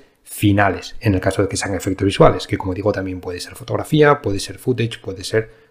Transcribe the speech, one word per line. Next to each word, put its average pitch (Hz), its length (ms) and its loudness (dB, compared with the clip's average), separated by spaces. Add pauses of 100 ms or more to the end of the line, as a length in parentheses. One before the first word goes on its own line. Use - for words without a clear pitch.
(240)
finales, 101 760 0
en 101 160 2
el 90 60 -2
caso 101 200 0
de 92 60 2
que - 80 -6
sean 98 180 -4
efectos 92 320 -2
visuales, 104 420 4
que 101 100 -2
como 92 160 -4
digo 101 180 0
también 92 300 -6
puede 90 180 -10
ser - 160 -14
fotografía, 147 640 2
puede 98 180 -2
ser - 200 -10
footage, 117 420 -2
puede 95 220 -10
ser 110 260 -2 (220)